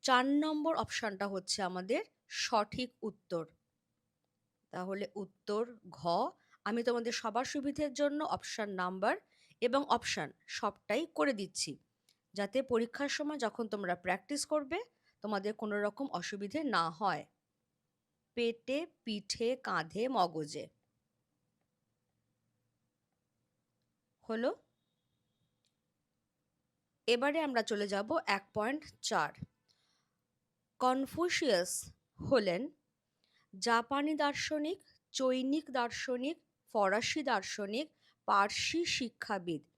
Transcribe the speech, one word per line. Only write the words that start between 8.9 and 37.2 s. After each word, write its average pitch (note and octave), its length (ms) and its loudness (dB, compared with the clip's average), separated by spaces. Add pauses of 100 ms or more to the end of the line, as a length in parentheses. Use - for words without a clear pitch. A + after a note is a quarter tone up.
এবং C4+ 140 4 (160)
অপশন - 320 -2 (280)
সবটাই G#3+ 460 0 (140)
করে C#4+ 220 4
দিচ্ছি, - 320 -4 (600)
যাতে G3+ 240 0 (140)
পরীক্ষার A#3 460 0
সময় D4 280 -2
যখন A3 280 -2
তোমরা F#3+ 220 0
প্র্যাকটিস F#3 500 -2
করবে D4+ 320 0 (440)
তোমাদের G#3 400 -2
কোনো G#3 140 -2 (100)
রকম G#3 220 -2 (120)
অসুবিধে G3+ 440 -4
না F3+ 260 2 (100)
হয়। F3 240 0 (1120)
পেটে, A#3 420 0 (260)
পিঠে, A3+ 460 -2 (180)
কাঁধে, E3+ 360 -2 (120)
মগজে। D#3+ 500 0 (3500)
হলো? A#3 360 -2 (2500)
এবারে C4+ 400 4
আমরা B3 140 2 (100)
চলে G#3 220 0
যাব G3+ 160 -2 (280)
এক G3 60 -6 (120)
পয়েন্ট B3 280 -2 (260)
চার। D#3+ 220 2 (1500)
কনফুসিয়াস C4 880 2 (580)
হলেন G3+ 320 2 (1040)
জাপানি C#4 460 2 (100)
দার্শনিক, D4+ 560 0 (320)
চৈনিক C4 540 2 (120)
দার্শনিক, B3 600 -2 (340)
ফরাসি G#3+ 520 2